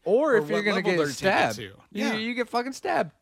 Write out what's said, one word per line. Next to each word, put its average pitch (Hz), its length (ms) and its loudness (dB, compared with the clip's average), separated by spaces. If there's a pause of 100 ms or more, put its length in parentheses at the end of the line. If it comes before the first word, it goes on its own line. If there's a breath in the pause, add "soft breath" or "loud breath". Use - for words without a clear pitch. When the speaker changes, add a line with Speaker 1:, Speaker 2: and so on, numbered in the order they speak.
Speaker 1:
Or 254 280 4
Speaker 2:
or 226 40 6
Speaker 1:
if 151 100 0
you're 208 120 0
Speaker 2:
what 208 60 -4
Speaker 1:
gonna 107 120 2
Speaker 2:
level 190 140 0
Speaker 1:
get 175 60 2
Speaker 2:
they're 151 100 2
taking 135 60 -4
Speaker 1:
stabbed. 127 440 2
Speaker 2:
to. 123 60 -10
Speaker 1:
You, 95 100 -14 (180)
Speaker 2:
Yeah. 220 240 -2
Speaker 1:
you 226 180 -4
get 233 160 -4
fucking 240 220 -2
stabbed. 240 400 -2 (100)